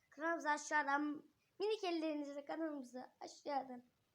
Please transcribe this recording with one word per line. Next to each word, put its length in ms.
kanalımıza 400
aşağıdan 720
minik 260
ellerinizle 600
kanalımıza 640
aşağıdan 640